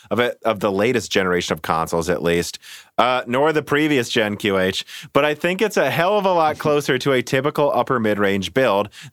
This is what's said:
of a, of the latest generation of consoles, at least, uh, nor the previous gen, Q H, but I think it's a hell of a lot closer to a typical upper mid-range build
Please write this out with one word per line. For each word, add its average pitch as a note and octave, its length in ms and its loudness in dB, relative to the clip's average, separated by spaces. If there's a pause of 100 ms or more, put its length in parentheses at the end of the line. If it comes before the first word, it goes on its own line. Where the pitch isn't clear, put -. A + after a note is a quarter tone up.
(120)
of G#2+ 80 2
a, A#2+ 240 2
of A2 160 0
the G#2+ 100 0
latest G#2 400 0
generation F2+ 440 0
of E2 80 -6
consoles, E2 480 -2
at F2 120 0
least, E2+ 380 -2 (380)
uh, B2 280 2
nor C#3 280 0
the D3+ 100 0
previous D3 460 0
gen, G#2 260 0
Q G2 220 0
H, F#2 280 -2 (280)
but C#3 100 4
I D3+ 100 0
think F3 280 -2
it's G#3 160 0
a D3+ 120 2
hell E3+ 280 0
of G3 80 -2
a F#3+ 80 2
lot D#3 260 0
closer D3 380 0
to C#3 160 0
a B2+ 100 0
typical C#3+ 500 0
upper A#2+ 280 0
mid-range G2 520 0
build G#2 360 2 (240)